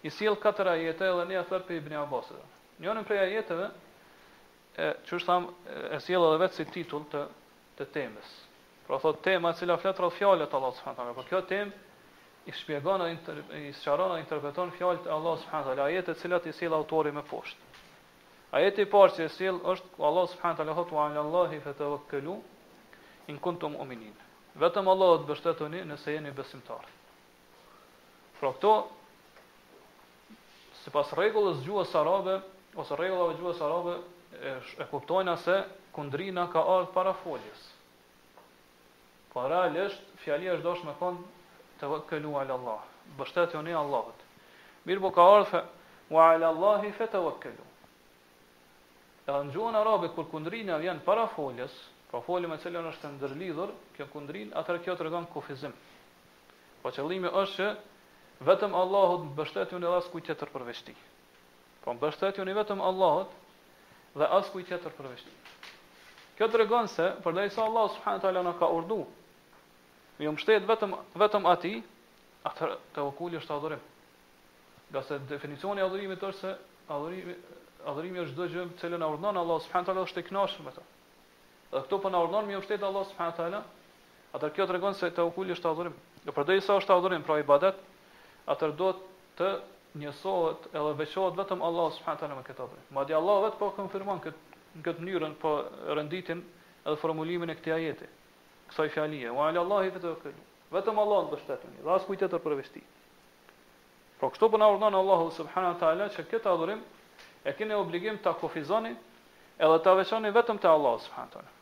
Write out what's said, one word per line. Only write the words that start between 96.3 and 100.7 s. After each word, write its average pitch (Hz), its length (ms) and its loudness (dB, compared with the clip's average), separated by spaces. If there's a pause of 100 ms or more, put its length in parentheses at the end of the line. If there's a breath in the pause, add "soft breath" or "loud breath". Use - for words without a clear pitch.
edhe 151 140 0
formulimin 165 540 -2
e - 60 -6
këtij 160 180 -2
ajeti, 160 320 -4 (640)
kësaj 156 200 0
fjalie, 151 400 -4
"Wa 143 160 2
'ala 170 160 2
Allahi 190 280 2
fatawakkalu". 165 520 -10 (280)